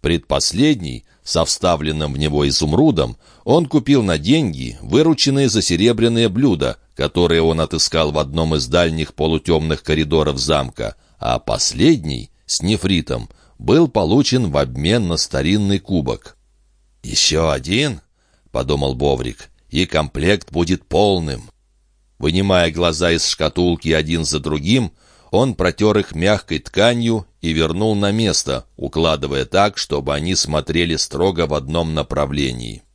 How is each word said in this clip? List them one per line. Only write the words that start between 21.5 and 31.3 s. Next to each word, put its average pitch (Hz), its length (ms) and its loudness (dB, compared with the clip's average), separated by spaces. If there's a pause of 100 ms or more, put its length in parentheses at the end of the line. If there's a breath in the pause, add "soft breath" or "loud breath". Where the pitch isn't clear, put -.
Вынимая 90 520 2
глаза 85 420 0
из 82 140 0
шкатулки 82 640 -2
один 80 360 0
за 76 140 -4
другим, 76 540 -2 (380 soft breath)
он 113 240 2
протёр 101 440 0
их - 160 -4
мягкой 85 460 -2
тканью 113 640 0 (140)
и 82 120 -4
вернул 82 440 0
на 101 160 0
место, 92 540 -2 (100)
укладывая 69 680 -2
так, 101 340 0
чтобы 71 360 -4
они 82 220 -2
смотрели 80 580 -2
строго 82 520 -2